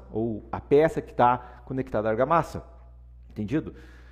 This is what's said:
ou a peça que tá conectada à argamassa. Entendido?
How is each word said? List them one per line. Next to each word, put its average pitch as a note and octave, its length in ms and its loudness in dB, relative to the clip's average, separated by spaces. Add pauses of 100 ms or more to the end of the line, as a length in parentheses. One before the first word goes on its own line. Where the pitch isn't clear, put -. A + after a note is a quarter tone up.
(120)
ou A2 400 -6
a - 80 -8
peça D3+ 420 4
que - 100 -12
tá B2 520 2
conectada B2+ 440 -4
à A2 40 2
argamassa. C#3+ 500 0 (680)
Entendido? A2 460 -4 (380)